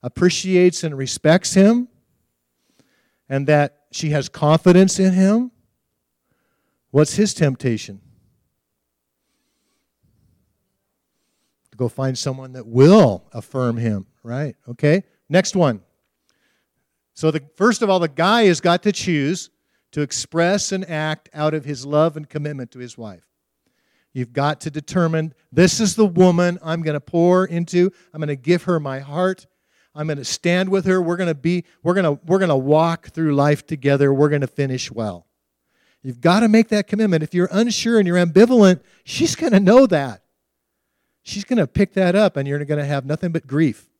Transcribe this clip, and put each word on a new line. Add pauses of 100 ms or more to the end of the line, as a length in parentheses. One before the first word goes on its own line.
appreciates
and
respects
him, (1400)
and
that (140)
she
has
confidence
in
him, (1400)
what's
his
temptation? (3750)
To
go
find
someone
that
will
affirm
him, (160)
right? (120)
Okay, (260)
next
one. (1300)
So
the, (120)
first
of
all,
the
guy
has
got
to
choose (420)
to
express
and
act
out
of
his
love
and
commitment
to
his
wife. (840)
You've
got
to
determine, (180)
"This
is
the
woman
I'm
gonna
pour
into. (220)
I'm
gonna
give
her
my
heart. (480)
I'm
gonna
stand
with
her.
We're
gonna
be, (180)
we're
gonna,
we're
gonna
walk
through
life
together.
We're
gonna
finish
well." (720)
You've
gotta
make
that
commitment.
If
you're
unsure
and
you're
ambivalent, (220)
she's
gonna
know
that. (1000)
She's
gonna
pick
that
up,
and
you're
gonna
have
nothing
but
grief. (100)